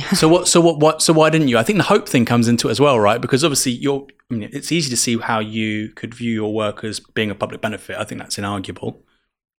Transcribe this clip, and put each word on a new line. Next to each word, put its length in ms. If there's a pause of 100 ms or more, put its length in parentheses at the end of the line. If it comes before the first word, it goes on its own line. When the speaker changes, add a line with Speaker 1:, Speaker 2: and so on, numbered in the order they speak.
Speaker 1:
<laughs> 80
Speaker 2:
So 120
what, 220
so 100
what, 200
what, 220
so 120
why 160
didn't 180
you? 100
I 60
think 140
the 60
hope 260
thing 160
comes 240
into 180
it 40
as 100
well, 180
right? 220
Because 240
obviously 260
you're, 340 (240)
I 40
mean, 180
it's 180
easy 200
to 80
see 200
how 220
you 560
could 180
view 200
your 200
work 300
as 160
being 320
a 40
public 260
benefit. 360
I 60
think 160
that's 160
inarguable. 600 (600)